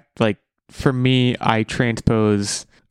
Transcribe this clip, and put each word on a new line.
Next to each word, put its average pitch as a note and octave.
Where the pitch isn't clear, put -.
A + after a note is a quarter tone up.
like, A2
for -
me, B2+
I A2
transpose A2